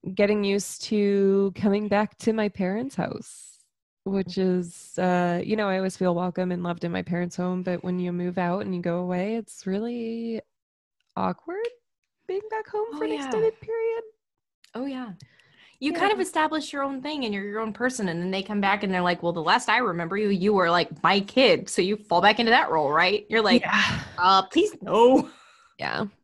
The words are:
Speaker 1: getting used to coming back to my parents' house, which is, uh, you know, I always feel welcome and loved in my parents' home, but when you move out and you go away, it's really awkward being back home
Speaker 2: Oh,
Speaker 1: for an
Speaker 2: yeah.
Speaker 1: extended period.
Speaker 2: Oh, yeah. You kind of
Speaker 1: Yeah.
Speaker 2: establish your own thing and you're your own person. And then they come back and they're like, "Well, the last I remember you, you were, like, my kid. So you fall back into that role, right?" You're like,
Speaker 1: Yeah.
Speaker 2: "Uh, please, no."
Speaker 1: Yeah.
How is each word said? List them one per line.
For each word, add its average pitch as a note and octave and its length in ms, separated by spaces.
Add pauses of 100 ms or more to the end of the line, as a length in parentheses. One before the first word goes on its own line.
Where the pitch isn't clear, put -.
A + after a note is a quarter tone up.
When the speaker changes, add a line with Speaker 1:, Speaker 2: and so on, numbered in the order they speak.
(160)
Speaker 1:
getting G#3 280
used G3 400
to G3 720
coming G#3 320
back G3+ 320
to A3 140
my G#3+ 160
parents' G#3 460
house, - 640 (460)
which F#3+ 320
is, F3+ 600
uh, F3+ 460
you G#3+ 120
know, G#3+ 120
I F#3 100
always F#3+ 200
feel F3+ 180
welcome F3+ 360
and F3 120
loved E3+ 200
in E3+ 80
my F#3 100
parents' F3 340
home, F3+ 280
but F3+ 200
when F3+ 160
you F3+ 120
move F3 260
out F3+ 280
and F#3+ 100
you F3 60
go F3 180
away, F3+ 360
it's - 320
really A3+ 760 (760)
awkward E4+ 520 (600)
being F#4+ 220
back G#4+ 200
home G#4+ 240
Speaker 2:
Oh, D4 40
Speaker 1:
for D4+ 80
an A4+ 60
Speaker 2:
yeah. A4 140
Speaker 1:
extended A4 340
period. A4+ 440 (720)
Speaker 2:
Oh, B3 100
yeah. B3+ 280 (680)
You D4 140
kind F#4 180
of G#4+ 60
Speaker 1:
Yeah. F#4+ 60
Speaker 2:
establish D#4 500
your C#4 100
own C4+ 200
thing D4 220
and G#3+ 80
you're G3 140
your G#3 120
own A3 120
person. A#3 380
And E3+ 100
then F3+ 120
they F#3+ 100
come G#3 200
back G3+ 220
and G3 80
they're F3+ 100
like, F3 200
"Well, E3+ 120
the E3 100
last G3+ 260
I G#3+ 80
remember F3+ 400
you, G#3+ 120
you G3 240
were, F3 180
like, E3+ 320
my G3 160
kid. G3+ 500
So - 140
you G3+ 140
fall F3 240
back G#3+ 180
into A#3 100
that B3 220
role, D3+ 200
right?" F#3 380
You're A3 140
like, A#3+ 180
Speaker 1:
Yeah. - 380 (180)
Speaker 2:
"Uh, F#3+ 260
please, F4 380
no." A#3 480 (480)
Speaker 1:
Yeah. C#2+ 280 (180)